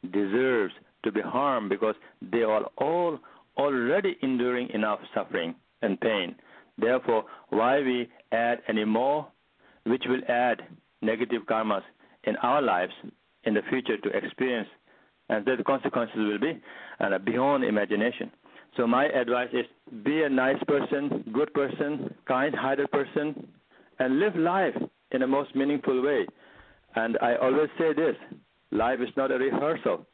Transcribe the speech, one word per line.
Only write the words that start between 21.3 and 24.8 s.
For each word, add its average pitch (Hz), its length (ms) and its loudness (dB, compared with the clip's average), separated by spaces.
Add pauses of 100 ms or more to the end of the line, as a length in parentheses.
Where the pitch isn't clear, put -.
good 143 200 0
person, 139 600 -2 (140)
kind-hearted 135 640 0
person, 147 560 -2 (520)
and 131 200 2
live 196 160 2
life 170 420 2 (340)